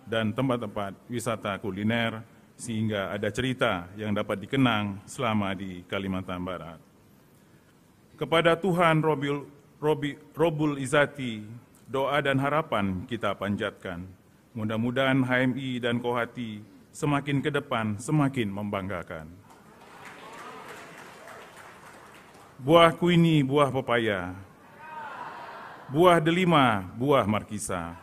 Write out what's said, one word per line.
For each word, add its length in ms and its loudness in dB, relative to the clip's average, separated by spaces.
dan 240 0
tempat-tempat 720 -2
wisata 560 -4
kuliner, 640 -2
sehingga 560 -2
ada 160 -2
cerita 640 -2
yang 240 -8
dapat 240 -4
dikenang 640 0
selama 480 -2
di 320 -10
Kalimantan 560 -4
Barat. 400 -10
Kepada 400 2
Tuhan 400 4
Robil, 480 0
Robi-, 400 -2
Robul 480 0
Izati, 640 0
doa 320 0
dan 240 2
harapan 640 0
kita 320 -4
panjatkan. 640 -4
Mudah-mudahan 640 0
H 160 0
M 240 2
I 160 -6
dan 240 0
Kohati 640 -4
semakin 560 -2
ke 80 -2
depan, 480 -2
semakin 480 0
membanggakan. 800 -6
Buah 400 8
kuini, 480 6
buah 240 4
pepaya. 640 0
Buah 320 6
delima, 720 4
buah 320 4
markisa. 760 -4